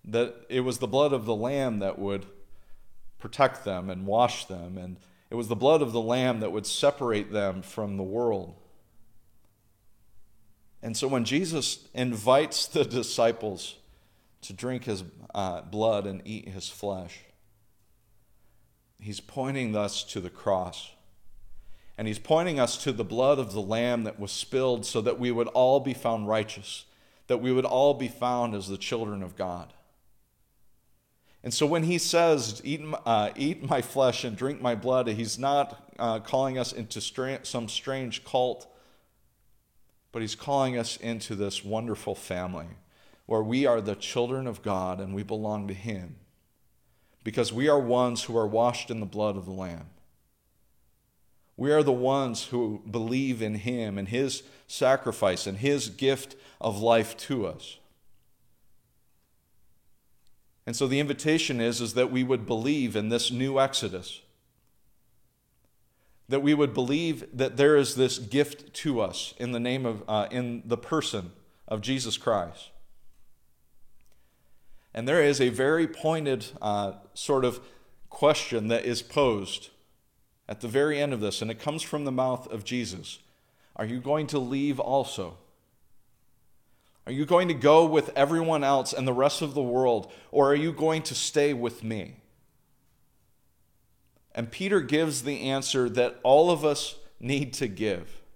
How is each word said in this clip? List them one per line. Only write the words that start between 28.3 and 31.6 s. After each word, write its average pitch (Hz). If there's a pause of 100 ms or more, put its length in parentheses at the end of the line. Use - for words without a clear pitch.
as 98
the 98
children 104
of 90
God. 87 (1700)
And 120
so 151